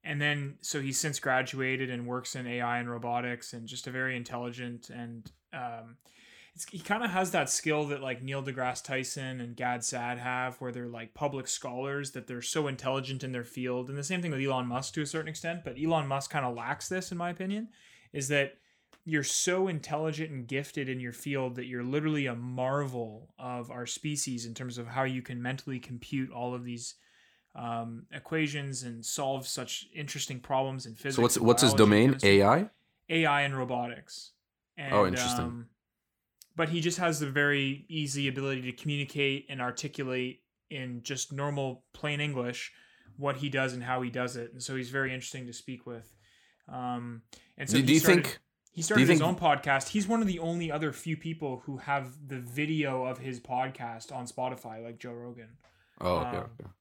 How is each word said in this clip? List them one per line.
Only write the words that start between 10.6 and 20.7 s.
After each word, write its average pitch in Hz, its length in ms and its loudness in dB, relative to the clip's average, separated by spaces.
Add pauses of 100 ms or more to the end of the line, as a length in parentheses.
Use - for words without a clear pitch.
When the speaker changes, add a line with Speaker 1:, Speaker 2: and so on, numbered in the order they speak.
Speaker 1:
where 123 120 -6
they're, 120 160 -8
like, 117 260 -12
public 135 320 -2
scholars, 139 680 -4
that 127 140 -10
they're 120 160 -8
so 151 260 0
intelligent 135 540 -2
in 131 100 -6
their 123 120 -4
field. 127 440 -4
And 139 100 -8
the 143 40 -6
same 175 200 -2
thing 170 100 -2
with 135 120 -2
Elon 131 220 0
Musk 123 280 -4
to 156 80 -2
a 143 40 -2
certain 156 220 -4
extent, 170 360 -6
but 127 160 -8
Elon 160 280 4
Musk 139 240 -2
kinda 135 160 0
lacks 120 400 -4
this, 185 240 -4
in 180 60 -6
my 175 120 -2
opinion, 196 380 -4 (440)
is 139 160 -4
that 139 280 2 (480)
you're 156 200 2
so 185 440 2
intelligent 156 600 -2
and 123 180 -8
gifted 139 400 -4